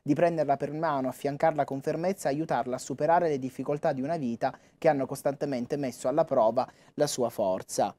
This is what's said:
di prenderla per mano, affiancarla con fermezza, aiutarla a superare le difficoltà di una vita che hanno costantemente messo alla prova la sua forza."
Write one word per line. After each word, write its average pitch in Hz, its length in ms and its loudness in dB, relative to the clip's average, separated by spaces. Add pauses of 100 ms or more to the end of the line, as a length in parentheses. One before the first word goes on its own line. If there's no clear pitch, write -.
di 143 140 0
prenderla 156 420 2
per 143 160 -4
mano, 147 360 -2
affiancarla 143 560 0
con 139 160 -6
fermezza, 160 480 -2
aiutarla 139 480 -2
a - 20 -4
superare 165 500 2
le 143 120 -2
difficoltà 143 520 -2
di 135 80 -4
una 156 160 -4
vita 127 400 -2 (220)
che 165 100 2
hanno 139 180 4
costantemente 139 680 -4
messo 135 300 -4
alla 151 180 4
prova 120 440 2 (260)
la 147 140 2
sua 123 200 0
forza." 101 600 0 (100)